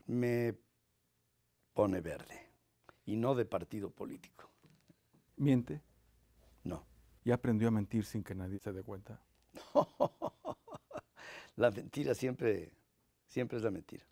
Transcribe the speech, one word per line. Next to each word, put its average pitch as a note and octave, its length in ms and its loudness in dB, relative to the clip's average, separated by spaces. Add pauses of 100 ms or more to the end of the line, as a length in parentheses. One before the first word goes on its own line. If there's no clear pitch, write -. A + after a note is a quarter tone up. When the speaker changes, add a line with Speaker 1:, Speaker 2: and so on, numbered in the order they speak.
Speaker 1:
Me A#2+ 480 0 (1200)
pone F#2+ 280 4
verde. - 480 -10 (560)
Y G#2 100 -2
no B2 200 2
de A#2 100 2
partido G2 460 -4
político. - 580 -14 (880)
Speaker 2:
¿Miente? C3 440 2 (800)
Speaker 1:
No. E2 220 -8 (380)
Speaker 2:
¿Y A#2+ 80 2
aprendió A#2 380 4
a - 20 6
mentir G#2+ 340 2
sin G#2+ 180 -4
que F#2 120 -8
nadie F#2+ 240 -6
se G2+ 120 -8
dé F#2+ 120 -8
cuenta? G2+ 360 -12 (540)
Speaker 1:
<laughs> - 1800 -4
La A2+ 160 6
mentira C3 420 -2
siempre, A2+ 580 0 (560)
siempre B2 300 -2
es G#2+ 60 -2
la A2 80 2
mentira. - 400 -10